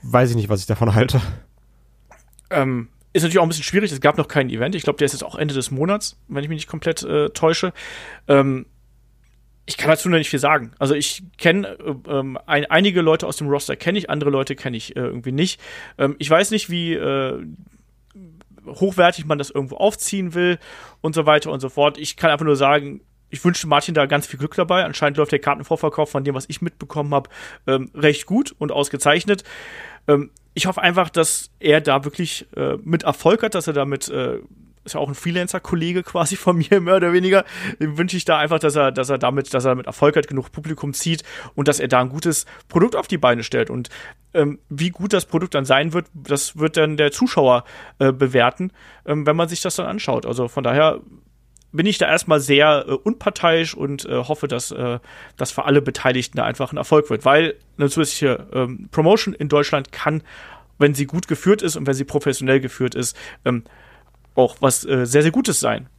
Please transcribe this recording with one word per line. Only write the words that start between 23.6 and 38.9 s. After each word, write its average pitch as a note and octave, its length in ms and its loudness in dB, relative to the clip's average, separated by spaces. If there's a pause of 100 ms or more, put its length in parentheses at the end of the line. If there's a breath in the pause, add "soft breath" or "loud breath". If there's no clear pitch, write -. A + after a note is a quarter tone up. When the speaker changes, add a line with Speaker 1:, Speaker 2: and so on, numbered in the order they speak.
Speaker 2:
Martin D3+ 280 0
da D3 120 4
ganz C#3+ 200 0
viel C3+ 120 -14
Glück C#3+ 160 -6
dabei. F3+ 300 0
Anscheinend D3 320 -2
läuft D3+ 160 2
der C#3+ 60 2
Kartenvorverkauf D3+ 720 -2
von C#3 140 -4
dem, C#3 100 -2
was C3+ 140 -8
ich - 140 -8
mitbekommen D3 520 -6
hab, C#3+ 140 -2 (380 loud breath)
ähm, C3 280 -2
recht D3 320 2
gut B3 320 -2
und D3+ 140 -4
ausgezeichnet. D3+ 720 0 (640 loud breath)
Ähm, C#3+ 220 2 (240)
ich E3+ 120 -2
hoffe F#3 140 -2
einfach, F3 300 0
dass - 400 -2 (100)
er D#3 200 4
da C#3+ 240 0
wirklich, D3+ 420 -8 (100)
äh, C#3 260 -2
mit D#3+ 200 -2
Erfolg E3+ 400 4
hat, G#3+ 120 -2
dass F3 120 -2
er E3 60 -4
damit, C#3 360 -2
äh, B2+ 300 -4 (460)
ist - 100 -14
ja D3+ 60 -4
auch C#3+ 80 -2
ein C#3+ 80 -8
Freelancer-Kollege F3 880 -4
quasi E3+ 320 -2
von F3+ 200 2
mir, F#3 240 4
<laughs> - 0 -
mehr F3 160 4
oder F3 160 4
weniger. F#3 320 4 (360 loud breath)
Dem D3+ 180 -4
wünsche F3+ 180 0
ich E3 80 -6
da D#3+ 140 2
einfach, D3+ 220 0
dass D3+ 160 2
er, C3+ 160 4